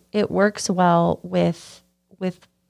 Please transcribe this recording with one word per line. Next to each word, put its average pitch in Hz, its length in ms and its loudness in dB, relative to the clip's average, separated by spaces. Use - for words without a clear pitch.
it 208 180 -2
works 202 400 0
well 175 520 2
with, 175 600 -4
with 185 280 -8